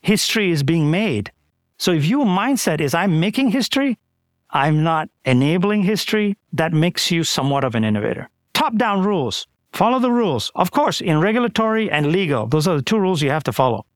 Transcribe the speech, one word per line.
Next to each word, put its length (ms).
History 500
is 140
being 260
made. 400
So 140
if 120
your 220
mindset 540
is, 140
"I'm 260
making 320
history, 440
I'm 320
not 260
enabling 600
history," 520
that 200
makes 400
you 100
somewhat 400
of 140
an 80
innovator. 440
Top-down 520
rules. 420
Follow 280
the 100
rules. 460
Of 160
course, 280
in 200
regulatory 680
and 220
legal, 380
those 180
are 80
the 80
two 160
rules 240
you 80
have 140
to 80
follow. 440